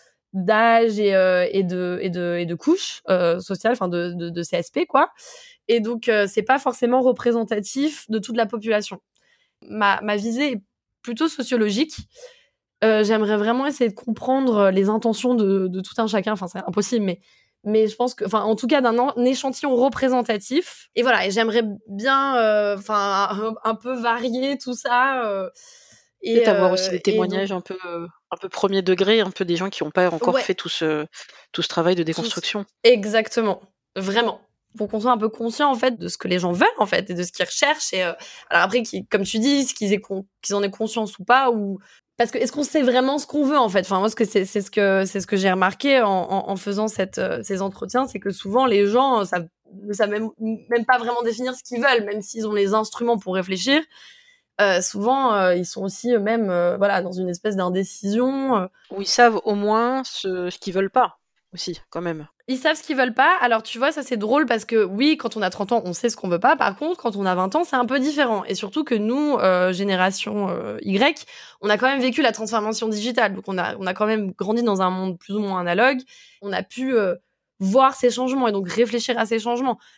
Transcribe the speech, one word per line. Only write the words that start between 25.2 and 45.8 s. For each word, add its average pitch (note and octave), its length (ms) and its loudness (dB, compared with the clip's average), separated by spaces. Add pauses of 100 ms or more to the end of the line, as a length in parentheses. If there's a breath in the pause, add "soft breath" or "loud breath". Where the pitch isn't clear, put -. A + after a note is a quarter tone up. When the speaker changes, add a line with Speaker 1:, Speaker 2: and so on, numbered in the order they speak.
Speaker 1:
euh, F#3+ 240 -4 (720 loud breath)
et, A3+ 140 2
Speaker 2:
Peut-être A#3 140 6
avoir F#3 220 6
Speaker 1:
euh, - 20 2
Speaker 2:
aussi F#3 160 0
des F3+ 60 -4
Speaker 1:
et - 20 -2
donc E3+ 60 -8
Speaker 2:
témoignages G3 480 0
un F3+ 100 -6
peu, F#3 240 -12
euh, E3+ 220 -8 (240)
un E3+ 60 -8
peu F#3 120 -10
premier G3 320 0
degré, F#3+ 380 4
un G3 100 0
peu F#3 160 -6
des E3+ 100 -2
gens F#3 140 -4
qui - 140 -6
ont D3+ 80 -8
pas F3+ 180 4
encore E3+ 240 0
Speaker 1:
Ouais. C4 80 2
Speaker 2:
fait - 140 -2
tout - 140 -10
ce, D#3 360 -2 (460 loud breath)
tout - 100 -4
ce - 60 -2
travail F3 260 2
de F3 80 0
Speaker 1:
Tout D#3+ 100 -2
ce D#3+ 60 -2
Speaker 2:
déconstruction. G3+ 480 -4 (180)
Speaker 1:
Exactement, A3 760 2 (340)
vraiment. G3 460 -2 (340)
Pour G#3+ 140 -4
qu'on G#3+ 100 -4
soit A#3+ 120 2
un A#3+ 80 2
peu G#3+ 100 0
conscient, A#3 400 -2
en C4+ 60 2
fait, A#3+ 240 0
de F3 80 -8
ce F3 100 -6
que - 100 -6
les F3+ 120 0
gens F3 120 0
veulent, G3+ 160 4 (120)
en G#3 80 2
fait, - 240 -2
et - 20 -6
de F3 80 -6
ce F3 100 -6
qu'ils F3+ 140 -2
recherchent. D4 480 0
Et, F#3 100 0
euh, E3+ 80 -2 (380 loud breath)
alors E3+ 140 4
après, G#3+ 180 2
qu'ils, G3 240 -8
comme G3 180 0
tu G3+ 140 -4
dis, C#4 280 2
ce B3+ 100 -6
qu'ils G3+ 180 0
aient G3 80 0
con-, G3 240 -8 (160)
qu'ils G3 140 -4
en G3+ 80 0
aient G3+ 80 -2
conscience A3 480 -6
ou F#3 40 -14
pas, B3 280 2
ou, G3+ 260 -2 (400 soft breath)
parce A#3 140 0
que C4+ 80 -2
est-ce B3 120 0
qu'on D4 120 -2
sait D4 180 0
vraiment B3+ 380 2
ce - 80 -10
qu'on C#4+ 180 0
veut, D4 120 2
en A#3+ 120 4
fait ? F#3 120 2
Enfin, F#3 180 0
moi, G#3 100 2
ce A3 60 -8
que A3+ 100 2
c'est, G3 200 0
c'est G3+ 160 -4
ce G3 100 -10
que, G3 340 2
c'est F#3+ 160 -6
ce F3+ 60 -8
que G3+ 100 0
j'ai F#3+ 140 2
remarqué G3 500 2